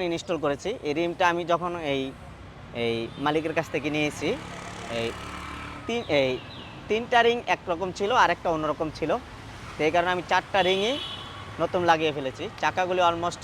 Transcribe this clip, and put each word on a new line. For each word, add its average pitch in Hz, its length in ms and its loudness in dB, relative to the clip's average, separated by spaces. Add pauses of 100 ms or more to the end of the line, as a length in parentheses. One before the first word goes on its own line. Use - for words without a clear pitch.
ইনস্টল 165 360 -2
করেছি। 143 240 0 (180)
এই 147 100 2
রিমটা 170 340 2
আমি 175 100 0 (120)
যখন 175 180 0 (220)
এই, 135 80 0 (840)
এই 117 120 2 (300)
মালিকের 156 320 0
কাছ 160 180 0
থেকে 151 200 -2
নিয়েছি, 147 340 0 (720)
এই 117 80 0 (800)
তিন, 233 140 -2 (180)
এই 131 120 4 (580)
তিনটা 233 380 4
রিং 240 100 6 (180)
একরকম 180 340 -2 (100)
ছিল 202 120 2 (120)
আর 170 120 8
একটা - 200 -4
অন্যরকম 156 320 0 (100)
ছিল, 160 140 0 (640)
তো - 120 -4
এই 160 80 4
কারণে 175 200 4
আমি 175 160 -2
চারটা 185 360 2
রিংই 196 280 2 (680)
নতুন 180 260 0
লাগিয়ে 160 280 4
ফেলেছি। 139 260 -4 (180)
চাকাগুলি 180 480 2
almost 170 340 0